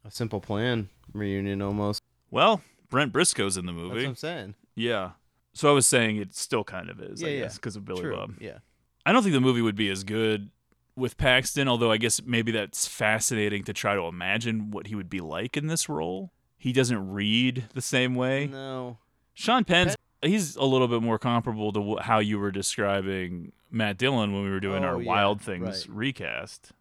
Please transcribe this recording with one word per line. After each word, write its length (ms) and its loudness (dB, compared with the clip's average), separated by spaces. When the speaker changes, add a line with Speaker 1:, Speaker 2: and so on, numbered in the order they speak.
Speaker 1:
a 60 -16
Simple 300 -4
Plan 500 -2
reunion 480 -2
almost. 400 -2
Speaker 2:
Well, 300 4
Brent 240 0
Briscoe's 420 2
in 80 -6
the 80 -6
movie. 220 -8
Speaker 1:
That's 80 -2
what 80 -2
I'm 60 -8
saying. 380 -10
Speaker 2:
Yeah. 360 -2
So 160 4
I 20 10
was 140 6
saying 320 4
it 160 -8
still 300 -2
kind 260 -12
of 100 -16
is, 240 -12
I 40 -4
Speaker 1:
Yeah, 60 -4
yeah. 100 -6
Speaker 2:
guess, 140 -10
'cause 180 -10
of 100 -14
Billy 160 -6
Speaker 1:
True. 140 -4
Speaker 2:
Bob. 240 -10
Speaker 1:
Yeah. 180 -14
Speaker 2:
I 60 4
don't 100 6
think 100 4
the 80 6
movie 220 6
would 140 4
be 120 2
as 160 -4
good 460 0
with 200 -4
Paxton, 520 4
although 220 4
I 60 6
guess 260 2
maybe 300 0
that's 340 -2
fascinating 800 0
to 80 -8
try 220 0
to 80 0
imagine 680 -4
what 180 -8
he 60 -8
would 140 -6
be 120 -4
like 360 -6
in 120 -4
this 200 -2
role. 440 -6
He 140 -2
doesn't 400 2
read 600 0
the 80 -8
same 340 0
way. 340 0
Speaker 1:
No. 500 -10
Speaker 2:
Sean 320 2
Penn's, 320 4
Speaker 1:
Penn 100 2
Speaker 2:
he's 260 0
a 80 0
little 240 6
bit 140 2
more 160 2
comparable 540 0
to 80 0
wh-, 60 -6
how 160 4
you 200 2
were 120 0
describing 1040 -2
Matt 260 0
Dillon 360 2
when 100 -2
we 80 -2
were 100 -2
doing 240 -2
Speaker 1:
Oh, 40 0
Speaker 2:
our 120 -2
Speaker 1:
yeah, 80 -6
Speaker 2:
Wild 320 4
Things 480 -6
Speaker 1:
right. 80 -12
Speaker 2:
recast. 840 -6